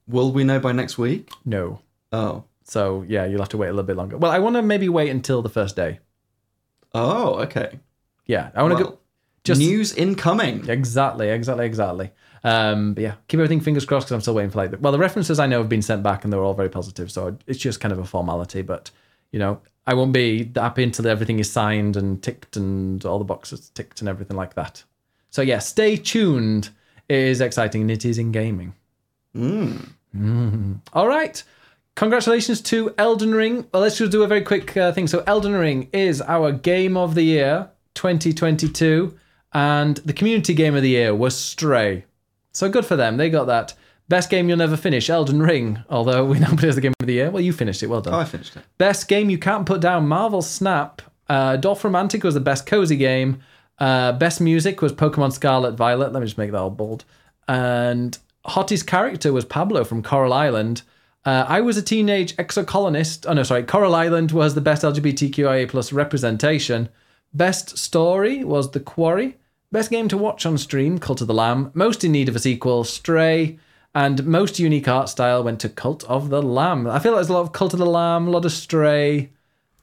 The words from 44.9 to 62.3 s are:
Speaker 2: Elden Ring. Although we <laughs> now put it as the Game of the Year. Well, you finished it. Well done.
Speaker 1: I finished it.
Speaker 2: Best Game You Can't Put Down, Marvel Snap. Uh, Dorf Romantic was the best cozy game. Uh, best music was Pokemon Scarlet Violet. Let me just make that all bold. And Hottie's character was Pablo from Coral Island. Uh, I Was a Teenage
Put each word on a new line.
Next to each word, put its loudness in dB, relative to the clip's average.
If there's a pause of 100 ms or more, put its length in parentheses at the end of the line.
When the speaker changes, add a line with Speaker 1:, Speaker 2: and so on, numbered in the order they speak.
Speaker 2:
Elden 2
Ring. 2 (100)
Although 2
we 2
<laughs> -
now 4
put 2
it 4
as 2
the 0
Game 2
of -4
the 0
Year. 0
Well, -2
you 2
finished -4
it. -4
Well -2
done. -4
Speaker 1:
I 0
finished -12
it. -18 (160)
Speaker 2:
Best 2
Game 2
You 0
Can't -2
Put 0
Down, 2
Marvel 0
Snap. -4 (260)
Uh, 2
Dorf 0
Romantic 0
was 2
the 0
best -2
cozy 2
game. 2 (400)
Uh, 2
best 0
music 2
was 0
Pokemon 0
Scarlet 2
Violet. 0
Let -4
me -2
just -8
make -4
that -2
all -2
bold. -8 (420)
And -2 (280)
Hottie's -2
character 0
was 0
Pablo 0
from -4
Coral 2
Island. 0 (420)
Uh, 2
I 2
Was 2
a 0
Teenage 0